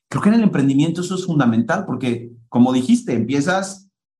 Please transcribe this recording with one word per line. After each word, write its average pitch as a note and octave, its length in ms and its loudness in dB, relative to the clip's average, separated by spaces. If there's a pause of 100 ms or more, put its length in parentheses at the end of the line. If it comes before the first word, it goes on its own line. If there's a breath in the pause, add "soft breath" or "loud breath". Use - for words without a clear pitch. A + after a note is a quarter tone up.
Creo - 140 -4
que G3+ 60 4
en A3+ 80 4
el A#3 80 4
emprendimiento D3+ 560 2
eso F#3 160 -6
es F3+ 100 -8
fundamental C3+ 580 0
porque, B2 460 -6 (180)
como B2 240 2
dijiste, C3 420 0
empiezas C#3+ 760 -2 (280)